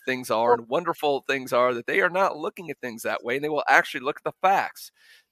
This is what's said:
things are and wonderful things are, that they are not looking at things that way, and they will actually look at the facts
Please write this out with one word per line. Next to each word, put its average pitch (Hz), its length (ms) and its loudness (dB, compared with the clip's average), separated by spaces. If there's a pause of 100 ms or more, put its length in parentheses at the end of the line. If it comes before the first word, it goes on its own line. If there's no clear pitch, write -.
things 127 240 -4
are 120 240 4
and 120 140 -2
wonderful 151 580 0
things 131 260 -2
are, 123 220 4
that 117 140 -6
they 190 140 2
are 180 60 2
not 180 300 0
looking 165 320 -8
at - 80 -12
things 117 240 -10
that 107 220 -4
way, 117 100 -2
and 143 80 -2
they 151 60 -4
will 147 200 -2
actually 147 340 2
look 143 180 -4
at - 40 -20
the 151 160 -6
facts 185 520 0 (400)